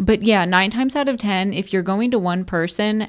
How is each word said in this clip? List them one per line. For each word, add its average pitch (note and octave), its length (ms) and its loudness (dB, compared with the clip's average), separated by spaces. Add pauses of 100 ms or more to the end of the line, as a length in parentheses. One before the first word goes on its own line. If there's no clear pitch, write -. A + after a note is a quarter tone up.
But A3 180 2
yeah, G#3 220 4
nine F#3 260 2
times C4 240 -2
out C#4+ 140 -2
of C4 80 0
ten, G3+ 380 -2
if F#3+ 180 -6
you're F#3+ 80 2
going G3 300 0
to A#3+ 80 2
one F3+ 260 -2
person G#3 640 -2